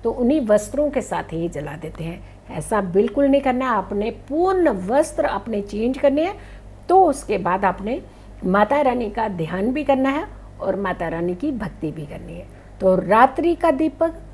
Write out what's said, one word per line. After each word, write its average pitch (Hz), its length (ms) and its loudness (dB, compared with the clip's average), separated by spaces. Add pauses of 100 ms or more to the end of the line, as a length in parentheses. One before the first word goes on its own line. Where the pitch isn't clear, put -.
तो 233 60 0
उन्हीं 247 300 2
वस्त्रों 220 500 2
के 269 100 -2
साथ 170 320 -6
ही 165 160 -4
जला 147 240 -8
देते 160 320 -10
हैं। 170 160 -10 (300)
ऐसा 185 300 -2
बिल्कुल 208 440 2
नहीं 277 160 4
करना 262 240 0
है। 254 60 0
आपने 208 400 -2 (180)
पूर्ण 349 420 2 (160)
वस्त्र 277 380 0
अपने 208 380 -4
चेंज 226 360 -2
करने 285 260 2
हैं, 403 100 -2 (540)
तो 381 160 8
उसके 269 340 0
बाद 190 260 0
आपने 202 360 -2 (440)
माता 208 360 4
रानी 247 300 0
का 226 180 -4
ध्यान 185 440 -2
भी 277 120 -2
करना 269 260 2
है 320 160 -4 (340)
और 190 160 -2
माता 185 320 -4
रानी 170 260 -2
की 285 180 -4
भक्ति 190 400 -6
भी 151 140 -10
करनी 170 260 -14
है। 175 140 -14 (340)
तो 190 160 4
रात्रि 254 580 4
का 330 160 2
दीपक 311 440 0 (200)